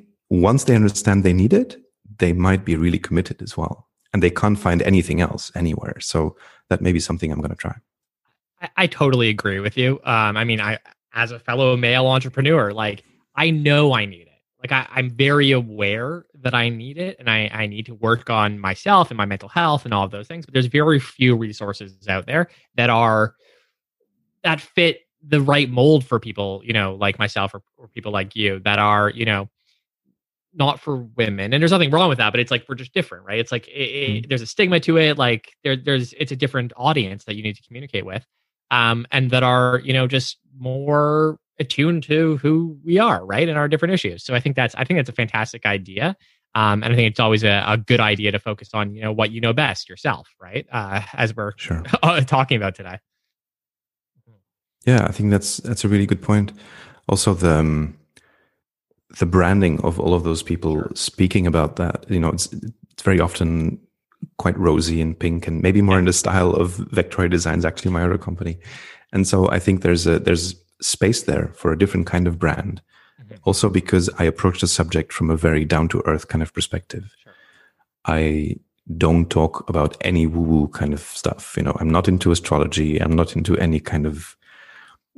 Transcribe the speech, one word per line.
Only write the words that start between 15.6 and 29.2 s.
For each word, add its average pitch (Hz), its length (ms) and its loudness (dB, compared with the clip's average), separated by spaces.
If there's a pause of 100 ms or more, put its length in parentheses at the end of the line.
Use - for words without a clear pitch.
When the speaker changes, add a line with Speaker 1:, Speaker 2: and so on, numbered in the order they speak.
Speaker 2:
that 127 200 -4
I 117 140 2
need 120 280 -10
it, 185 220 -10
and 123 100 -4
I, 107 240 0
I 110 140 -4
need 107 200 -10
to 120 80 -16
work 113 340 0
on 104 280 0
myself 123 540 0
and 117 60 -10
my 104 80 -2
mental 98 240 -6
health 156 340 0
and 117 100 -6
all 98 120 0
of 92 60 -8
those 101 160 -14
things. 165 180 -14
But 131 80 -12
there's 131 140 2
very 147 320 4
few 127 360 2
resources 101 720 -8
out 95 180 -2
there 160 220 -2 (280)
that 120 140 2
are, 110 460 2 (1080)
that 160 180 -2
fit - 400 0 (260)
the 147 140 2
right 143 280 2
mold 135 360 6
for 113 140 -2
people, 98 440 -8
you 117 100 -6
know, 95 220 0
like 101 240 0
myself 101 360 -2
or, 95 80 -18 (140)
or 123 100 -20
people 107 240 -12
like 98 240 -6
you 98 240 -2
that 104 200 0
are, 104 300 4
you 113 160 -6